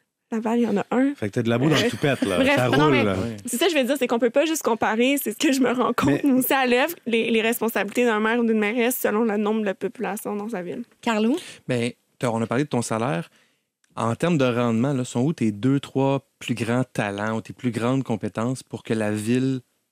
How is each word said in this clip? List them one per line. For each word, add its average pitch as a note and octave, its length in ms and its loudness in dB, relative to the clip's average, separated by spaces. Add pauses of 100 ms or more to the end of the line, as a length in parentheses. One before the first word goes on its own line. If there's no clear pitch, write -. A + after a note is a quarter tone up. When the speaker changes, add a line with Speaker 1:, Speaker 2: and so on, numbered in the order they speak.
(320)
Speaker 1:
Laval, A3+ 280 -2
il A#3+ 40 2
y A3+ 40 2
en G#3 80 0
a F#3+ 160 0
un. C4+ 220 2
Speaker 2:
Fait A2 140 -4
que - 80 -8
t'as B2+ 80 0
de A2+ 60 0
la A#2 80 2
boue C#3 120 2
dans D3+ 60 4
le B2+ 100 2
Speaker 1:
Euh, A#3+ 40 0
Speaker 2:
toupette, C#3 340 0
là. F#2 160 2
Speaker 1:
bref, C4+ 160 2
Speaker 2:
Ça B2+ 120 2
Speaker 1:
non, - 180 4
Speaker 2:
roule, - 60 4
Speaker 1:
mais - 120 2
Speaker 2:
là. G2 100 2
Speaker 3:
Ouais. G#2+ 320 -4
Speaker 1:
c'est A#3+ 120 -6
ça, E4 120 2
je E4 60 0
veux C4+ 80 4
dire, B3 140 0
c'est B3 100 0
qu'on A#3+ 120 0
peut C4 120 2
pas D4 140 2
juste D#4+ 180 -2
comparer, A#3 580 2
c'est A3 100 -4
ce G3+ 60 -8
que C#4+ 160 2
je C4+ 80 2
me - 100 2
rends B3+ 220 0
compte, C4 140 0
Speaker 2:
Mais C#4 160 2
Speaker 1:
nous, C4 160 4
aussi B3+ 120 0
à C4+ 140 2
l'œuvre, B3+ 300 2 (100)
les, A3+ 240 0
les A3+ 120 2
responsabilités A3+ 640 0
d'un A3 140 2
maire A3 200 2
ou A#3 40 2
d'une A3+ 140 2
mairesse A3+ 420 0
selon G#3+ 240 0
le G#3 140 0
nombre G#3+ 260 0
de G3 80 -2
population G3+ 640 -6
dans G#3 140 -8
sa F#3 140 -8
ville. F3 200 -10 (160)
Speaker 4:
Carlo ? A3+ 380 0 (300)
Speaker 3:
Ben, A#2+ 240 -2 (280)
t'as, B2+ 100 0
on A2+ 120 0
a A2+ 60 -2
parlé B2 160 0
de D3 60 -8
ton B2 120 -2
salaire. B2 480 -4 (680)
En A2+ 200 0
termes E3 240 2
de C3 60 4
rendement, A#2+ 460 2
là, B2+ 140 -2
sont A#2+ 160 -2
où B2+ 100 2
tes A2+ 200 0
deux, B2+ 280 0
trois C3+ 480 -2 (120)
plus - 160 -4
grands A#2 280 0
talents G#2+ 540 -4
ou A2 40 -6
tes - 120 -14
plus B2+ 180 -4
grandes A#2+ 320 0
compétences A2+ 600 -4
pour - 200 -12
que A#2 120 -2
la G#2+ 160 0
ville B2 500 0 (300)